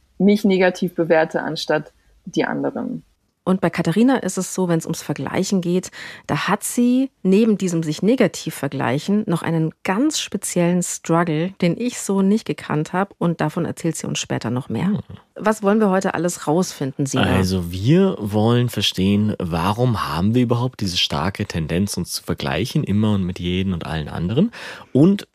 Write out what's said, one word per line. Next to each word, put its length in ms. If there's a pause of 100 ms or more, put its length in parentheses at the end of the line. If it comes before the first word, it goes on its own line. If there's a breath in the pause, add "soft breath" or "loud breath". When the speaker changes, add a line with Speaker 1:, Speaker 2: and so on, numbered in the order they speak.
(180)
Speaker 1:
mich 260
negativ 500
bewerte, 460
anstatt 520 (320)
die 200
anderen. 580 (420)
Speaker 2:
Und 180
bei 80
Katharina 480
ist 180
es 180
so, 140
wenn's 160
ums 160
Vergleichen 600
geht, 280 (360 loud breath)
da 220
hat 140
sie 480 (120)
neben 340
diesem 260
sich 200
negativ 520
vergleichen 720
noch 140
einen 320 (120)
ganz 360
speziellen 600
Struggle, 800
den 180
ich 180
so 220
nicht 240
gekannt 480
hab. 240
Und 240
davon 240
erzählt 320
sie 100
uns 120
später 320
noch 180
mehr. 200
Speaker 3:
Hm. 120 (340)
Speaker 2:
Was 280
wollen 180
wir 80
heute 240
alles 340
rausfinden, 600
Sina? 160
Speaker 3:
Also 500
wir 480
wollen 480
verstehen, 720
warum 680
haben 280
wir 80
überhaupt 380
diese 180
starke 480
Tendenz, 500
uns 160
zu 100
vergleichen, 600
immer 300
und 100
mit 140
jedem 340
und 140
allen 240
anderen? 400 (420 loud breath)
Und 420